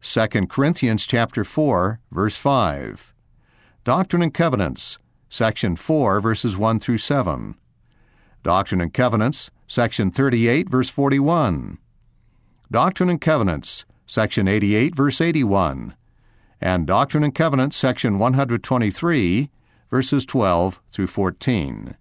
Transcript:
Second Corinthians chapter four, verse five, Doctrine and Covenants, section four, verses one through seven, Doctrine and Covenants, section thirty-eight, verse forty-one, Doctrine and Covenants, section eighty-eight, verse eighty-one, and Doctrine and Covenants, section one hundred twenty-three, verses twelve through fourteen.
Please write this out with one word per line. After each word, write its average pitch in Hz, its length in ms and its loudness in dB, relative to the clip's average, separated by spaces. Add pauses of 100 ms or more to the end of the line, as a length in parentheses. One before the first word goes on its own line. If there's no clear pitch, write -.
Second 107 480 0
Corinthians 131 580 0
chapter 117 380 0
four, 113 560 0 (100)
verse 101 260 -2
five, 76 760 -2 (720)
Doctrine 175 380 2
and 160 100 0
Covenants, 110 680 -2 (300)
section 110 480 -2
four, 117 460 2
verses 107 340 -2
one 110 220 2
through 117 200 -2
seven, 82 580 -4 (840)
Doctrine 92 380 0
and 85 140 -4
Covenants, 117 560 0 (160)
section 113 440 -2
thirty-eight, 123 600 2
verse 127 180 2
forty-one, 139 880 0 (920)
Doctrine 180 400 0
and 165 100 -2
Covenants, 101 640 0 (220)
section 107 420 0
eighty-eight, 107 460 2
verse 139 260 0
eighty-one, 98 720 0 (680)
and 90 240 0
Doctrine 139 380 2
and 147 100 -2
Covenants, 147 420 0
section 120 420 0
one 120 160 2
hundred 120 300 0
twenty-three, 123 880 0 (400)
verses 131 340 0
twelve 95 640 2
through 95 200 -4
fourteen. 87 920 -4